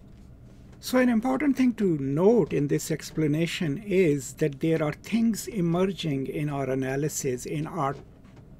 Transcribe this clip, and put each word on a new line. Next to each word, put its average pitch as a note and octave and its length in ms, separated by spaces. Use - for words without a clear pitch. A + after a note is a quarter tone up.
So - 180
an B3+ 80
important C4 480
thing B3+ 200
to F3+ 220
note D#3 540
in D3 160
this D3+ 240
explanation D#3 960
is E3+ 460
that D3 260
there D#3+ 240
are D3+ 80
things A3+ 560
emerging E3+ 800
in D3+ 220
our C#3 200
analysis, C3+ 760
in D#3 200
our C#3 300